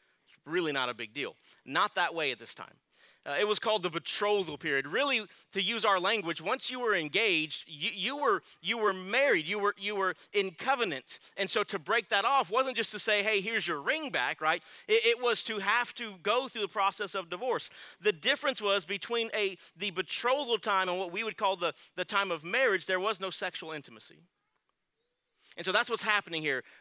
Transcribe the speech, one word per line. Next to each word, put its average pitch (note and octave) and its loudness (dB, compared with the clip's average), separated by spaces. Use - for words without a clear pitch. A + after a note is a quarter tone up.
It's - -20
really E3 0
not C3+ 2
a B2 -2
big A2 -10
deal. B2 -6
Not E3+ 0
that E3+ 0
way D3+ 0
at A#2 -6
this A2+ -12
time. - -16
Uh, C#3+ -4
it G#3 2
was G#3 2
called G#3+ 0
the F3+ 0
betrothal E3+ 0
period. C#3 0
Really, A3+ 0
to - -2
use G#3+ 0
our G3+ 6
language, F3 0
once A3+ -2
you B3+ -6
were A3+ 2
engaged, E3 0
you, E3 -6
you G3+ -4
were, A#3 2
you G3+ -2
were G#3+ 2
married, G#3+ 2
you G#3 -2
were, G3+ 2
you G3+ -6
were F#3+ 0
in G3 2
covenant. G#3+ -2
And F#3+ -2
so G#3+ 2
to G3 -4
break A3 -2
that G3+ 4
off B3+ 4
wasn't B3+ 2
just G#3+ -2
to G#3 -6
say, G#3 2
"Hey, G#3+ 2
here's G3+ -2
your D#3 -2
ring C#4 -2
back," D3 0
right? D#3+ 2
It, G#3+ 4
it A#3 4
was A#3+ 2
to A3 -4
have A3 2
to A3 -8
go A#3 2
through A3+ -6
the F#3+ -2
process G3 -2
of F3+ -4
divorce. F#3 -2
The G#3+ 2
difference B3 0
was G3+ 2
between A3 -4
a, G3 0
the G3 -4
betrothal A#3+ 0
time F#3+ 2
and F3+ 0
what F3 -4
we G#3 -4
would G#3+ -6
call G3 2
the, E3+ 0
the F3+ -2
time G3 0
of D#3+ -4
marriage, G3 2
there F#3 2
was F#3+ -2
no F#3+ -4
sexual E3+ -6
intimacy. C#3 -14
And E3+ -8
so F#3 -2
that's A3 2
what's A3+ -4
happening F#3+ 0
here. C#3 -2